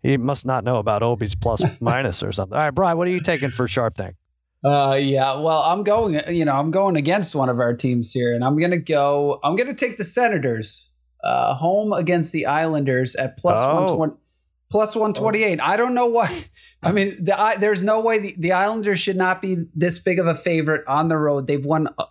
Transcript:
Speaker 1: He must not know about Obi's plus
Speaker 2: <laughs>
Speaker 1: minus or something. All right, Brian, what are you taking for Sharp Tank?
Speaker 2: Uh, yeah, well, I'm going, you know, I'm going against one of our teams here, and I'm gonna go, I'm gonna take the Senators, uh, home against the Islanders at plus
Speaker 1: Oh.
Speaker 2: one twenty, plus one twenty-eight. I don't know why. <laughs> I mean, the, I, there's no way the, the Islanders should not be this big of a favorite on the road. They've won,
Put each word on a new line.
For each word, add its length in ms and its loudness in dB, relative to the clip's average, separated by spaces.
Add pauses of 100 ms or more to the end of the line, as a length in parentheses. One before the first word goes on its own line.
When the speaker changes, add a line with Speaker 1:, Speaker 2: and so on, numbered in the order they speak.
Speaker 1:
He 140 2
must 280 -4
not 180 -2
know 140 0
about 260 0
Obi's 320 -2
plus 360 0
Speaker 2:
<laughs> 100 -12
Speaker 1:
minus 420 0
or 80 -4
something. 240 -6
All 80 2
right, 60 0
Brian, 280 0
what 100 0
are 40 0
you 100 -2
taking 300 -2
for 160 -2
Sharp 280 -2
Tank? 200 -10 (480)
Speaker 2:
Uh, 300 2
yeah, 460 2
well, 240 2
I'm 200 2
going, 380 2 (120)
you 120 0
know, 80 2
I'm 180 0
going 240 2
against 400 0
one 140 2
of 100 -2
our 140 2
teams 400 -2
here, 200 0
and 120 -2
I'm 120 2
gonna 200 2
go, 680 0
I'm 140 2
gonna 160 -2
take 240 -4
the 80 -6
Senators, 840 -2 (320)
uh, 320 0
home 360 0
against 400 0
the 140 -4
Islanders 680 0
at 220 -4
plus 220 2
Speaker 1:
Oh. 160 2
Speaker 2:
one 220 2
twenty, 160 -2 (560)
plus 260 0
one 180 0
twenty-eight. 460 0
I 180 0
don't 180 0
know 100 2
why. 240 2 (300)
<laughs> 240 -20
I 80 2
mean, 240 0 (100)
the, 140 0
I, 180 2
there's 260 2
no 180 2
way 160 2
the, 220 -4
the 140 0
Islanders 460 0
should 180 -2
not 220 2
be 260 -2 (100)
this 240 0
big 180 0
of 80 2
a 80 2
favorite 540 0
on 220 2
the 80 2
road. 280 0
They've 180 0
won, 240 0 (240)